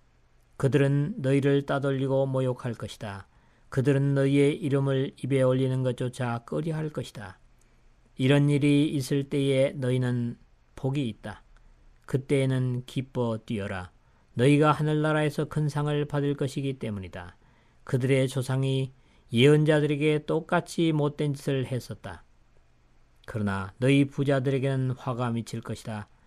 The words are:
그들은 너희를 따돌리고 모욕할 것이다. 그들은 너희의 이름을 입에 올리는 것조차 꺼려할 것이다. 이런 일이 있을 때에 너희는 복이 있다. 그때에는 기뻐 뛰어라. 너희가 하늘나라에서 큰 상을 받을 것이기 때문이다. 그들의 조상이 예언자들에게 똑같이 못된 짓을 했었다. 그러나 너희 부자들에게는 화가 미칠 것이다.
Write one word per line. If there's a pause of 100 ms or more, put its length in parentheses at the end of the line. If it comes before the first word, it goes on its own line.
(580)
그들은
너희를
따돌리고
모욕할
것이다. (420)
그들은
너희의
이름을 (100)
입에
올리는
것조차
꺼려할
것이다. (800)
이런
일이
있을
때에
너희는 (380)
복이
있다. (640)
그때에는
기뻐
뛰어라. (420)
너희가
하늘나라에서
큰
상을
받을
것이기
때문이다. (480)
그들의
조상이 (400)
예언자들에게
똑같이
못된
짓을
했었다. (1000)
그러나
너희
부자들에게는
화가
미칠
것이다. (180)